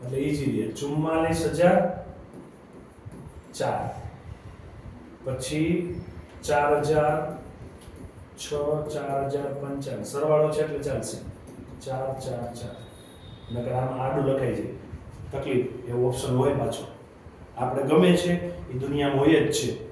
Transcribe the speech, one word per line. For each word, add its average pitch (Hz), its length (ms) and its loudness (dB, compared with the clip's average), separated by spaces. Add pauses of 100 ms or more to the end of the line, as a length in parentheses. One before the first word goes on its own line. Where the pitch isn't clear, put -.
એટલે 131 140 -4
ઈઝી 139 440 0
રહે. - 100 -4
ચુમ્માલીસ 160 680 0 (120)
હજાર 180 240 8 (1800)
ચાર, - 360 -2 (1300)
પછી 165 760 -2 (420)
ચાર - 420 4
હજાર 151 480 2 (1040)
છ, - 100 -10 (460)
ચાર 139 360 -2
હજાર 143 180 -2 (120)
પંચાવન. 139 440 -6
સરવાળો 151 460 4
છે 151 100 0
એટલે 151 180 0
ચાલશે. 127 380 -4 (680)
ચાર 135 220 -4 (140)
ચાર 120 340 -6
ચાર. - 220 -10 (760)
નકર 120 200 -2
આમાં 131 280 -2
આડું 135 340 2
લખાઈ 127 200 0
જાય. - 200 -6 (580)
તકલીફ, - 340 2 (220)
એવો 123 200 2
ઓપ્શન 123 280 0
હોય 135 180 4
પાછો. 117 300 -2 (760)
આપણે 127 240 0
ગમે 175 340 8
છે, - 160 2 (160)
એ - 320 -6
દુનિયામાં 143 380 2
હોય 151 220 8
જ - 120 2
છે. - 260 0 (140)